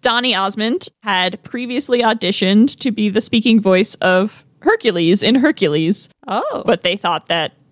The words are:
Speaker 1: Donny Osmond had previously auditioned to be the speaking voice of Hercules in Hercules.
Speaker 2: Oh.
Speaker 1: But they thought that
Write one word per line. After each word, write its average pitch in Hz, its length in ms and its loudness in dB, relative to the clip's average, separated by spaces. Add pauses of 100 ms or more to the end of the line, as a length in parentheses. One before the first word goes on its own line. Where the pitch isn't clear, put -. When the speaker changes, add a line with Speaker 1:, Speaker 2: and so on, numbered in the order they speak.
Speaker 1:
Donny 240 340 0
Osmond 214 540 -2 (140)
had 185 420 -2
previously 247 580 -2
auditioned 214 760 2
to 269 100 -2
be 208 180 -2
the 202 120 0
speaking 226 400 2
voice 190 360 2
of 185 480 0 (160)
Hercules 190 640 2
in 240 140 2
Hercules. 180 720 0 (180)
Speaker 2:
Oh. 494 400 -4
Speaker 1:
But 180 160 0
they 180 140 -2
thought 170 320 -4
that 160 240 -4 (200)